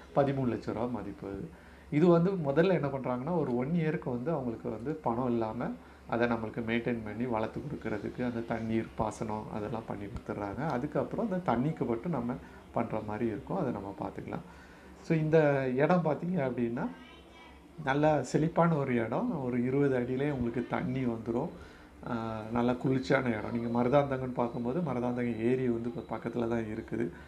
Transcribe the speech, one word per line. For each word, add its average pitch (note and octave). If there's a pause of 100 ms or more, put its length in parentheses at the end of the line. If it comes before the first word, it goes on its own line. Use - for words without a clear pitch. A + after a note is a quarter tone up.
(160)
பதிமூணு C3+
லட்சம் A2
ரூபா A2+
மதிப்பு G2+
வருது. G2 (440)
இது D3+
வந்து E3+
முதல்ல E3
என்ன C#3+
பண்றாங்கன்னா, C3
ஒரு B2+
ஒன் C3+
இயருக்கு D#3
வந்து B2
அவங்களுக்கு B2
வந்து A#2
பணம் B2
இல்லாம A#2 (380)
அதை A#2+
நம்மளுக்கு A2+
maintain A#2
பண்ணி G#2+
வளர்த்து A2
கொடுக்கறதுக்கு A2+
அந்த A#2
தண்ணீர் A2+ (100)
பாசனம் G#2+ (100)
அதெல்லாம் A2
பண்ணி G2+
கொடுத்துட்றாங்க. G2+
அதுக்கப்புறம் C#3+
அந்த F3+
தண்ணிக்கு C3
மட்டும் A#2
நம்ம B2 (380)
பண்ற A2+
மாதிரி G#2+
இருக்கும். A2+
அதை B2+
நம்ம G2
பார்த்துக்கலாம். G2 (640)
So, E3+
இந்த D3+
இடம் D#3
பார்த்தீங்க E3+
அப்படின்னா, B2 (1000)
நல்லா D3
செழிப்பான D#3+
ஒரு C3
இடம். C#3
ஒரு B2
இருபது C3+
அடியிலே B2+
உங்களுக்கு A#2+
தண்ணி B2+
வந்துரும். A#2 (640)
ஆ, A2+ (120)
நல்லா A#2+
குளிர்ச்சியான C3
இடம். G#2+
நீங்க A#2
மருதாந்தகம்னு C3
பார்க்கும்போது, B2
மருதாந்தகம் A#2+
ஏரி B2+
வந்து A#2
இப்ப A2+
பக்கத்துல A#2
தான் A#2
இருக்குது. A2 (200)